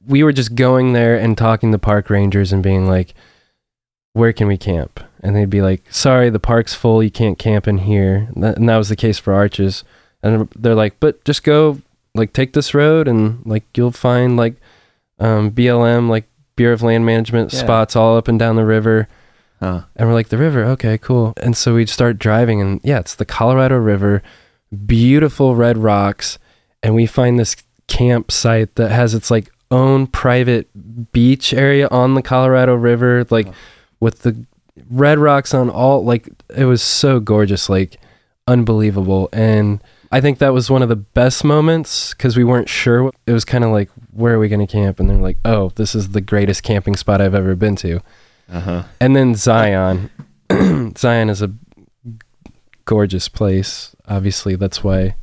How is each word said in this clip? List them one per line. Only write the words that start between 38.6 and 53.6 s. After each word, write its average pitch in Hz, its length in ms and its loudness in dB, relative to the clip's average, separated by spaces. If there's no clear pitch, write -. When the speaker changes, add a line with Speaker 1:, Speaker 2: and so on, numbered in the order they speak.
Speaker 1:
And 107 480 0
I 135 80 2
think 139 180 0
that 139 140 2
was 127 180 0
one 131 120 4
of 120 80 0
the 117 60 2
best 123 480 -2
moments 151 680 0
'cause 120 220 -2
we 123 80 4
weren't 120 240 0
sure. 127 420 0
It 120 60 0
was 117 140 0
kinda 120 220 0
like, 104 200 0
"Where 117 220 0
are 113 40 2
we 107 100 0
gonna 104 180 -2
camp?" 98 340 -2
And 95 100 2
they're 98 60 2
like, 92 300 0
"Oh, 104 300 0
this 107 180 -4
is 101 160 -4
the 104 100 -2
greatest 101 420 -2
camping 101 320 -2
spot 98 280 -2
I've 95 120 0
ever 95 220 0
been 101 200 0
to." 87 240 -6
Speaker 2:
Uh-huh. 87 300 -6
Speaker 1:
And 131 160 4
then 127 180 2
Zion. 98 760 0
<clears throat> 156 480 0
Zion 117 320 0
is 101 140 -2
a 98 80 -4
gorgeous 101 440 -2
place. - 680 -4